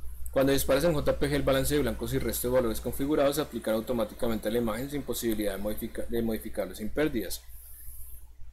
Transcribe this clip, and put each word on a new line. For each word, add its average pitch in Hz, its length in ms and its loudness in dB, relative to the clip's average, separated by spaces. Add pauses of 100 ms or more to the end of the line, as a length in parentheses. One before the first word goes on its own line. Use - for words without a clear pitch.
(320)
Cuando 135 200 4
disparas 139 320 4
en 170 100 6
J 139 240 2
P 143 120 2
G, 147 40 0
el 139 100 2
balance 135 320 2
de 147 60 4
blancos 117 320 -2
y 135 60 2
resto 123 300 -2
de 127 60 4
valores 117 260 2
configurados 143 540 2
se 151 80 0
aplican 110 320 -2
automáticamente 113 760 0
a - 20 -2
la 117 60 2
imagen 120 320 0
sin 139 140 -4
posibilidad 107 520 0
de 98 60 -6
modifica-, 107 460 -4
de 117 140 0
modificarlo 107 540 -2
sin 104 140 -6
pérdidas. 139 520 -2 (1120)